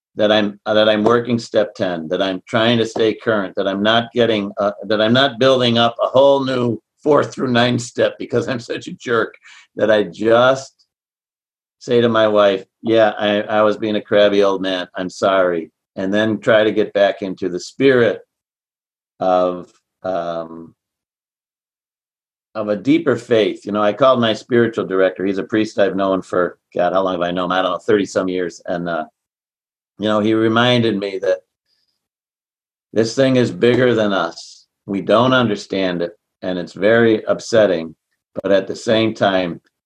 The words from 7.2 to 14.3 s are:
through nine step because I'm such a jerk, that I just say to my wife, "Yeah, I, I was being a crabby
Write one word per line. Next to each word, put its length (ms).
through 280
nine 260
step 400
because 300
I'm 120
such 280
a 40
jerk, 420
that 140
I 120
just 840
say 240
to 60
my 200
wife, 380
"Yeah, 340
I, 260
I 200
was 160
being 180
a 60
crabby 400